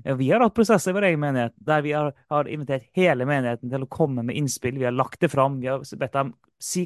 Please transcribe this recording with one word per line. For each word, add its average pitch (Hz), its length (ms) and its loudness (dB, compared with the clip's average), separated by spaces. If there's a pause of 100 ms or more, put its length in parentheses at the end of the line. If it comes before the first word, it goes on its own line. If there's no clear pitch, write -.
ja, 135 160 -2
vi 131 140 2
har 233 100 4
hatt 226 140 2
prosesser 208 340 4
i 180 60 -2
vår 202 160 0
egen 151 100 0
menighet, 127 300 0 (100)
der 151 220 2
vi 147 100 -2
har, 147 140 0 (240)
har 147 180 0
invitert 135 380 -6 (100)
hele 143 300 2
menigheten 127 420 -2
til 135 140 -4
å 131 40 -10
komme 135 380 0
med 123 140 -4
innspill, 127 400 -2
vi 123 80 0
har 123 80 -2
lagt 127 260 -2
det 165 80 2
fram, 139 320 2
vi 127 80 -4
har 135 140 -4 (160)
bedt 135 160 -4
dem 139 160 -2 (260)
si - 280 -4